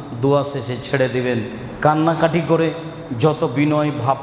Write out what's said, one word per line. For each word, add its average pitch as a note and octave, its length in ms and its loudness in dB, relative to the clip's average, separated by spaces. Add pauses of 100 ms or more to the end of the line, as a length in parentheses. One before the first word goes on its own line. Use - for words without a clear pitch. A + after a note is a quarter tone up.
(200)
দোয়া C#3 240 2
শেষে B2 380 -4
ছেড়ে C3 260 0
দিবেন। B2 320 0 (400)
কান্নাকাটি D#3 680 2
করে D#3+ 220 2 (500)
যত D#3 340 2
বিনয় D3+ 360 2 (140)
ভাব C3 180 2